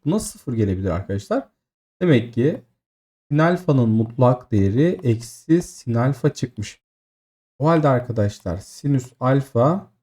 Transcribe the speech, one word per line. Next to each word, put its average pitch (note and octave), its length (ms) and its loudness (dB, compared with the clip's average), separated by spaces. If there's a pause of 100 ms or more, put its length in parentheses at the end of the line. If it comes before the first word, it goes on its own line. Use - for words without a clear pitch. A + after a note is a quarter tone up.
Bu C#3+ 60 -2
nasıl - 280 -4
sıfır - 140 -10
gelebilir F#2+ 380 -2
arkadaşlar? G2 580 -4 (540)
Demek A#2+ 320 2
ki D3 280 0 (680)
sin D3 80 0
alfanın D#3 500 2
mutlak A2+ 640 0
değeri A2+ 500 2
eksi C3+ 600 -2
sin - 320 -8
alfa C3+ 380 0
çıkmış. - 500 -10 (760)
O C#3 80 0
halde D#3 220 2
arkadaşlar G#2+ 680 -2
sinüs C3 640 -4
alfa C3+ 680 0 (120)